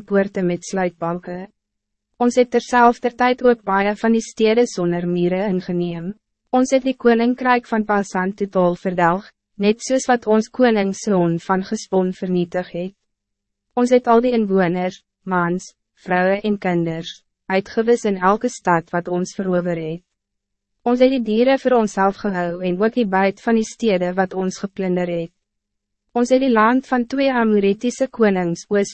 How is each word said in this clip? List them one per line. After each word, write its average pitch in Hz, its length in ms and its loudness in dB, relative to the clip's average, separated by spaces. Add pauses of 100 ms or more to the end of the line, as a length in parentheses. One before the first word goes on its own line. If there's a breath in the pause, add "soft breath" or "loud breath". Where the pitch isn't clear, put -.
poorte 196 340 -2
met 175 220 -2
sluitbalke. 180 840 -6 (680)
Ons 240 240 0
het 247 140 4
terselfdertyd 240 880 2
ook 240 220 4
baie 196 340 0
van 226 160 2
die 226 80 -2
stede 220 460 2
sonder 175 360 -2
mure 175 420 0
ingeneem. 175 680 -4 (360)
Ons 254 220 2
het 262 140 2
die 262 100 -2
koninkrijk 247 720 2
van 220 160 0
Basan 196 480 -2
totaal 185 480 0
verdelg, 180 460 0 (320)
net 208 260 0
soos 262 240 -2
wat 240 180 0
ons 220 220 2
koning 214 480 2
Sihon 175 480 0
van 190 220 -2
Gesbon 185 500 -2
vernietig 180 560 -4
het. 185 220 -8 (840)
Ons 247 160 2
het 247 160 2
al 233 160 4
die 254 80 0
inwoners, 190 680 0 (220)
mans, 180 500 -4 (320)
vrouwen 185 340 0
en 208 160 -2
kinders, 170 640 -4 (320)
uitgewis 226 560 0
in 202 80 -2
elke 196 320 0
stad 170 480 -2
wat 175 160 -4
ons 180 240 -4
verower 180 400 -2
het. 165 260 -8 (800)
Ons 240 160 0
het 254 160 6
die 254 80 0
dieren 240 400 2
vir 254 140 2
onszelf 196 480 0
gehou 180 420 -4
en 180 160 -2
ook 226 140 0
die 240 100 0
buit 190 380 0
van 233 100 0
die 220 120 0
stede 180 500 -2
wat 190 180 -2
ons 185 300 -4
geplunder 180 420 -4
het. 170 240 -6 (880)
Ons 240 160 0
het 262 80 4
die 269 80 2
land 226 380 2
van 247 180 0
twee 277 240 0
Amoritiese 220 800 0
konings 185 580 0
oos 202 260 0